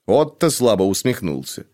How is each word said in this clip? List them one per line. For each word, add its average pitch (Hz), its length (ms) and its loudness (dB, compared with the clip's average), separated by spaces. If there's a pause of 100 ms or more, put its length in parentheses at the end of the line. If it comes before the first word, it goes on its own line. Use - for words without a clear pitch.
Отто 151 420 2
слабо 107 340 2
усмехнулся. 95 880 -4